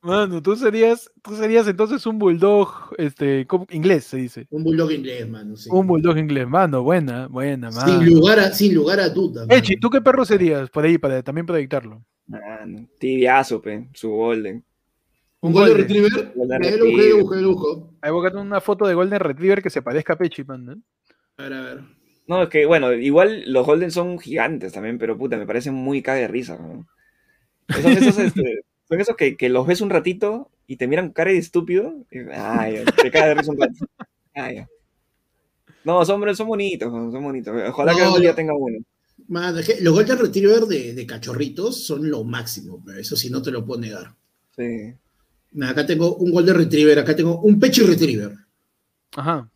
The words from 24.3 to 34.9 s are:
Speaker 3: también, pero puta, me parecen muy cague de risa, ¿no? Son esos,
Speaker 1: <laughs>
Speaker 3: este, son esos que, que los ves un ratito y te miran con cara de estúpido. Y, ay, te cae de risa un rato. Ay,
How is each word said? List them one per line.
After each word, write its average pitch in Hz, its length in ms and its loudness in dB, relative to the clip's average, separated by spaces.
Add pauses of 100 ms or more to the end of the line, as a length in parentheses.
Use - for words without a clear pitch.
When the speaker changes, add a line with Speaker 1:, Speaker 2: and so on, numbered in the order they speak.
Speaker 3:
también, 110 240 -8
pero 113 200 -4
puta, 120 200 -6
me 104 100 -10
parecen 127 260 -6
muy 131 280 -4
cague 131 200 -4
de 113 60 -4
risa, 107 300 -8
¿no? 82 280 -18 (960)
Son 208 100 4
esos, 220 260 4
Speaker 1:
<laughs> - 20 -2
Speaker 3:
este, 131 440 -2 (240)
son 170 140 -2
esos 208 160 -2
que, 143 180 0
que 127 140 -2
los 127 180 0
ves 175 140 0
un 202 80 -2
ratito 202 600 -2 (180)
y 131 100 -14
te 123 100 -4
miran 165 200 -2
con 143 60 -12
cara 170 180 0
de 190 80 2
estúpido. 196 720 -4
Y, - 80 -16 (140)
ay, - 500 -4 (180)
te 127 100 2
cae 156 180 4
de 151 60 2
risa 147 160 -2
un 139 80 -6
rato. 127 140 0 (640)
Ay, 120 300 -12 (1160)